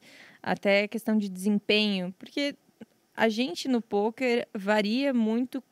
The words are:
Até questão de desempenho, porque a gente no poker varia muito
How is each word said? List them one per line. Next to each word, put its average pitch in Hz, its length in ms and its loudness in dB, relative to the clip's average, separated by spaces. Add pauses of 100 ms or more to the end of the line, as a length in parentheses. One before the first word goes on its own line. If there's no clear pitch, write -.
(420)
Até 202 460 2
questão 220 280 -2
de 202 120 0
desempenho, 196 880 0
porque 285 380 -6 (600)
a 226 120 2
gente 262 400 -2
no 240 120 2
poker 233 720 0
varia 214 640 0
muito 240 580 0